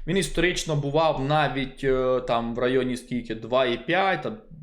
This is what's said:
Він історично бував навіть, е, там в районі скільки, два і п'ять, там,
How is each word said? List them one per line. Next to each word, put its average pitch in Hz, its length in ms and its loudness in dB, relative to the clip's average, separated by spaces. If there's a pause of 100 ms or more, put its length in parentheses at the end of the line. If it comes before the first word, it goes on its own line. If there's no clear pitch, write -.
Він 170 100 0
історично 170 580 0
бував 143 500 2
навіть, 139 580 0
е, 131 440 2
там 117 280 0
в 120 40 -4
районі 127 380 2
скільки, 117 380 -6
два 120 300 0
і 120 200 -2
п'ять, 185 360 2
там, 110 160 -6 (260)